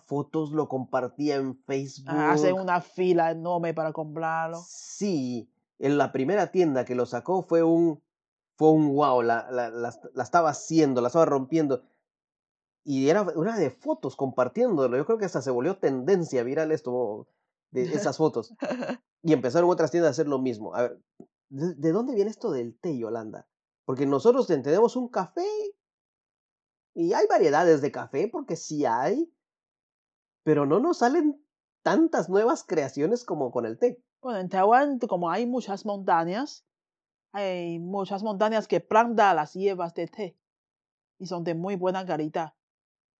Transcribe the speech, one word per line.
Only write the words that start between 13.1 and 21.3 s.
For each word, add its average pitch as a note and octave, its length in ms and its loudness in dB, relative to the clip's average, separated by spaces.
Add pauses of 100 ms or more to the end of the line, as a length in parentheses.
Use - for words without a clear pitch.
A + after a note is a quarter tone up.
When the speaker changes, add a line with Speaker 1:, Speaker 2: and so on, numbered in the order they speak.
Speaker 1:
una G#3 220 -2
de D3+ 140 2
fotos - 440 -6
compartiéndolo. C3+ 800 0
Yo D3 100 -2
creo A3+ 120 0
que G3+ 80 -4
hasta E3 160 -4
se C3 100 -4
volvió C#3+ 260 -2
tendencia C#3 680 0
viral D#3 280 -2
esto, B2 560 -4 (440)
de B2+ 120 -2
Speaker 2:
<laughs> - 260 -2
Speaker 1:
esas - 80 -4
fotos. C#3+ 360 0 (720)
Y D#3+ 100 2
empezaron C#3+ 360 2
otras D#3+ 220 0
tiendas E3+ 180 2
a - 20 2
hacer D3 160 -2
lo C3+ 120 -2
mismo. A2 360 -6
A A#2+ 80 0
ver, - 180 -6 (480)